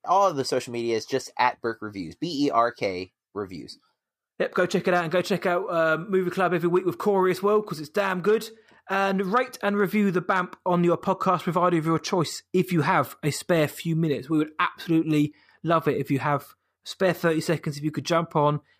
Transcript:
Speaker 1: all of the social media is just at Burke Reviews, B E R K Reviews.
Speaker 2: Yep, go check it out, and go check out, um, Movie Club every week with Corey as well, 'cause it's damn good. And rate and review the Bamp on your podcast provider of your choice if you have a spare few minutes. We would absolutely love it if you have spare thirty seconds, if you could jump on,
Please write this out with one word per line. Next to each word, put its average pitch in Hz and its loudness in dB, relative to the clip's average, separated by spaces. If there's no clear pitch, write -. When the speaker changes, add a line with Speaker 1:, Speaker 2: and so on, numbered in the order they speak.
Speaker 1:
all 190 4
of 160 -2
the 131 -2
social 127 -2
media 117 -2
is 107 -2
just - -4
at 123 0
Burke 117 -6
Reviews, 98 -10
B 151 -2
E 139 2
R 117 2
K 95 -6
Reviews. 92 -10
Speaker 2:
Yep, - -4
go - 2
check 175 -2
it 180 4
out, 175 2
and 160 -6
go 180 2
check 185 -2
out, 185 -2
um, 165 0
Movie 185 0
Club 180 0
every 175 0
week 185 2
with 165 -2
Corey 190 2
as - -4
well, 208 2
'cause 165 -8
it's 143 -14
damn 190 -2
good. 214 2
And 196 0
rate 247 0
and 202 0
review 202 2
the 170 0
Bamp 180 -2
on 175 4
your 170 4
podcast 185 0
provider 175 2
of 156 -2
your 165 2
choice - -2
if 180 2
you 165 4
have 151 0
a 151 0
spare 160 0
few - -4
minutes. 156 -2
We 160 2
would 151 0
absolutely 156 0
love 165 2
it 139 2
if 139 -4
you 139 2
have 143 -4
spare 185 0
thirty 160 0
seconds, 151 -2
if 143 -8
you 151 -2
could 147 -6
jump 165 0
on, 147 2